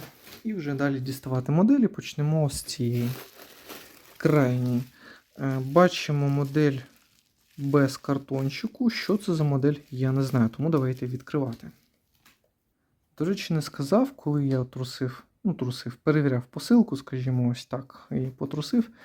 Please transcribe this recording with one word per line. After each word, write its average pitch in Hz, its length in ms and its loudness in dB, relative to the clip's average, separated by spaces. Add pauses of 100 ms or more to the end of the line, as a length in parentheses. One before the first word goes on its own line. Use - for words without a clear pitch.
(440)
і 220 100 -4
вже 147 200 -4
далі 135 260 0
діставати 131 520 -4
моделі. 220 360 6
Почнемо 151 640 0
з - 120 -6
цієї 120 480 -2 (1080)
крайньої. 123 680 2 (560)
Е, 135 260 -2
бачимо 147 640 2
модель 139 500 2 (800)
без 139 400 2
картончику. 139 960 -4
Що - 260 -2
це 190 180 -4
за 156 100 0
модель, 143 300 2 (160)
я 131 220 -2
не 135 100 2
знаю, 127 260 2
тому 143 220 -2
давайте 127 360 0
відкривати. 127 640 -6 (1500)
До 151 60 -2
речі, 190 300 -2
не 151 80 0
сказав, 202 500 0
коли 147 340 -2
я 131 180 0
трусив, 127 600 -8 (200)
ну, 185 100 2
трусив, 123 400 -6
перевіряв 143 560 2
посилку, 233 460 4
скажімо, 127 520 -2
ось 123 180 -4
так, - 440 -10
і 131 100 -2
потрусив, 151 680 -2 (140)